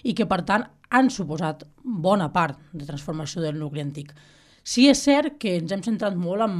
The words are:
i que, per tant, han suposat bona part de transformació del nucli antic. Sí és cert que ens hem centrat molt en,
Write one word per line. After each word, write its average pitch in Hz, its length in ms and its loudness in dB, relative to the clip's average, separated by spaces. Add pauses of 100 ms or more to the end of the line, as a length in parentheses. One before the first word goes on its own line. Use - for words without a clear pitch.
i 208 80 0
que, 214 80 0
per 185 240 0
tant, 202 160 2 (240)
han 254 240 4
suposat 156 540 -4 (180)
bona 190 480 0
part 165 300 0 (100)
de 147 160 -12
transformació 156 560 -6
del 151 160 -4
nucli 147 240 -6
antic. 147 300 -10 (520)
Sí 254 240 6
és 277 80 6
cert 285 400 2
que 202 220 -2
ens 160 100 -4
hem 196 140 -4
centrat 208 340 -2
molt 180 240 -2
en, 202 180 0